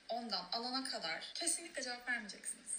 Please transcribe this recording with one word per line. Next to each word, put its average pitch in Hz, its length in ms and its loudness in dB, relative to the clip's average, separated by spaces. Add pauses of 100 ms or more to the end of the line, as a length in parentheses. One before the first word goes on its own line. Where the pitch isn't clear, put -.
ondan 220 420 2
alana 247 320 2
kadar 170 520 -2
kesinlikle 339 460 2
cevap 247 280 -2
vermeyeceksiniz. 220 680 -2